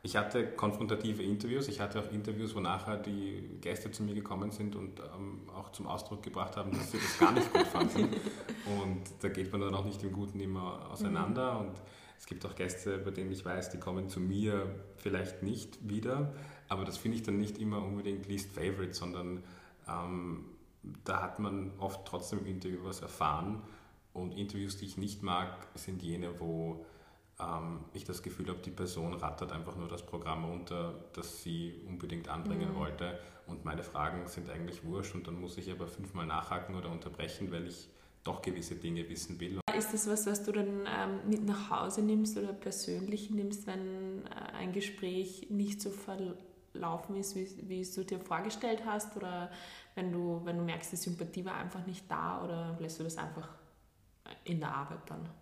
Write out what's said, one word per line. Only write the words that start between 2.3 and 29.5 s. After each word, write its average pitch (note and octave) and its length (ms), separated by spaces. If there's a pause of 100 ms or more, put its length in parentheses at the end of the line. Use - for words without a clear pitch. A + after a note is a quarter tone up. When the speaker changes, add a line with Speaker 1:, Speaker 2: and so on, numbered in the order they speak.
Speaker 1:
wo G2+ 60
nachher F#2+ 360
die G2 640
Gäste F2+ 300
zu - 140
mir G#2 100
gekommen G2+ 380
sind G#2 240
und, F#2+ 240
ähm, G2 520
auch F#2+ 200
zum - 160
Ausdruck - 340
gebracht F#2 340
haben, G2 140
dass - 220
sie G#2+ 60
das - 200
gar - 140
nicht - 200
gut - 140
fanden. - 420 (320)
Speaker 2:
<laughs> G2+ 400
Speaker 1:
Und F#2+ 220 (180)
da G2 80
geht F#2+ 240
man G2+ 80
dann G2 140
auch G2 100
nicht G2+ 200
im F#2+ 80
Guten G2+ 280
immer F#2+ 500
auseinander. B2 640
Speaker 2:
Mhm. G#2 140
Speaker 1:
Und F#2 140 (360)
es - 80
gibt F#2 200
auch F2+ 80
Gäste, F#2+ 440
bei F#2+ 120
denen F#2+ 220
ich F#2+ 120
weiß, F#2 260
die F2 80
kommen F#2+ 300
zu F#2 120
mir G2 540 (220)
vielleicht F#2+ 460
nicht A2 460
wieder. B2+ 440 (360)
Aber F#2+ 160
das F#2 120
finde A2+ 220
ich A2+ 60
dann G2+ 140
nicht G#2 200
immer G#2 240
unbedingt G2+ 440
least G2 260
favorite, F#2 420
sondern, F2+ 480 (460)
ähm, F2 580 (580)
da F#2 180
hat - 160
man G2 400
oft - 280
trotzdem - 340
im G#2 60
Interview F2+ 380
was F#2 160
erfahren. E2 640 (500)
Und F#2 200
Interviews, G2 440
die - 100
ich - 120
nicht G2+ 240
mag, F#2 520
sind F#2 280
jene, F2 380
wo, E2 440 (560)
ähm, E2 400 (140)
ich F#2+ 100
das - 180
Gefühl F2+ 260
habe, F2+ 160
die F#2 60
Person F2+ 440
rattert D#2+ 380